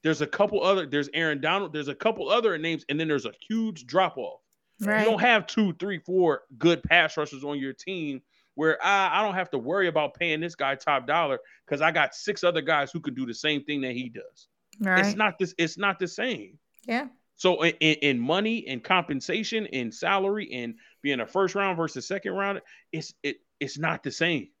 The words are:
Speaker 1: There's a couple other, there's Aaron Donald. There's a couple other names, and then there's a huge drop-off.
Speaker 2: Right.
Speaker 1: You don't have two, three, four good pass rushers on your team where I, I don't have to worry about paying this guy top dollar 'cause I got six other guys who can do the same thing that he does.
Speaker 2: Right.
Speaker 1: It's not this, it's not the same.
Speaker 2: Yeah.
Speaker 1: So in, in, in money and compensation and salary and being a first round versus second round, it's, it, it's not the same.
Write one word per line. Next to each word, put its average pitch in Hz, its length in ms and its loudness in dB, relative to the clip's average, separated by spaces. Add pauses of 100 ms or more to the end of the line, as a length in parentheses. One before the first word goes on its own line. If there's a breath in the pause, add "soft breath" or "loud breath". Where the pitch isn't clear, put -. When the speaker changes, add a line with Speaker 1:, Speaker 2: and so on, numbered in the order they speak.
Speaker 1:
There's 151 180 2
a 147 60 0
couple 202 360 0
other, 185 240 4
there's 143 280 -2
Aaron 156 260 0
Donald. 170 320 0
There's 147 160 -4
a 143 60 -6
couple 180 340 -2
other 214 300 4
names, 160 300 -4
and 147 120 -2
then 160 80 0
there's 135 180 0
a 107 60 -6 (160)
huge 220 380 -4
drop-off. 131 540 -2 (400)
Speaker 2:
Right. 214 200 2
Speaker 1:
You 214 100 4
don't 202 100 0
have 220 280 4
two, 202 260 0
three, 185 240 -6
four 175 440 2 (160)
good 165 260 4
pass 165 320 4
rushers 147 260 -6
on 143 160 -6
your 135 140 -6
team 151 480 -8 (340)
where 156 300 2
I, 190 340 4
I 208 40 4
don't 202 120 0
have 180 160 -2
to 139 80 -2
worry 175 300 0
about 151 260 0
paying 160 260 -2
this 165 140 -6
guy 139 220 -2
top 135 320 0
dollar 147 300 2 (280 soft breath)
'cause 143 140 -2
I 156 100 4
got 156 240 0
six - 300 -4
other 170 180 2
guys 143 300 0
who 170 80 -6
can 135 140 -6
do 127 120 -4
the 117 80 -8
same 147 300 -2
thing 147 160 -4
that 127 120 -4
he 127 160 -6
does. - 380 -18 (320)
Speaker 2:
Right. 190 260 4
Speaker 1:
It's 202 120 0
not 214 220 0
this, 175 200 -4
it's 165 200 0
not 196 200 0
the 185 80 -2
same. 151 520 -6 (260)
Speaker 2:
Yeah. 247 240 -4 (260)
Speaker 1:
So 180 280 2
in, 165 180 4
in, 156 220 4
in 139 180 4
money 202 480 0
and 127 160 -8
compensation 185 880 -2
and 120 200 -4
salary 196 600 -2
and 117 220 -8 (280 soft breath)
being 139 160 0
a 113 80 -4
first 190 300 0
round 196 220 0
versus - 280 -4
second 190 280 -6
round, 196 260 -4 (320 soft breath)
it's, 156 200 -8 (120)
it, 139 140 -6 (200)
it's 139 200 -8
not 160 260 -2
the 131 80 -6
same. 165 380 -2 (100)